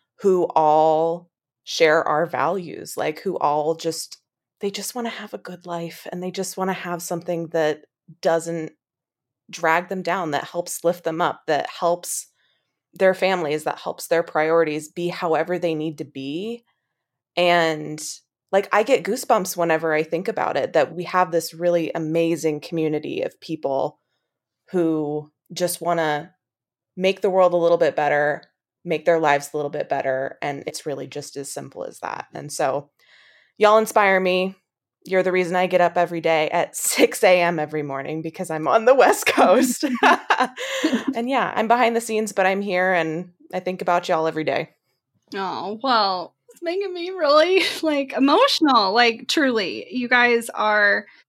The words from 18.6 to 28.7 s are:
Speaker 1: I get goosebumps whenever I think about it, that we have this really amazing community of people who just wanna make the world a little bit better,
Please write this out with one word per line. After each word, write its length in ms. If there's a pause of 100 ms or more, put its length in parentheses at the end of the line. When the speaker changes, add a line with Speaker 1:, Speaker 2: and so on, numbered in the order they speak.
Speaker 1:
I 120
get 200
goosebumps 540
whenever 360
I 100
think 260
about 260
it, 180
that 220
we 80
have 280
this 220
really 400
amazing 680
community 600
of 200
people 580 (720)
who 580 (220)
just 300
wanna 520 (640)
make 240
the 100
world 240
a 40
little 200
bit 200
better, 460 (420)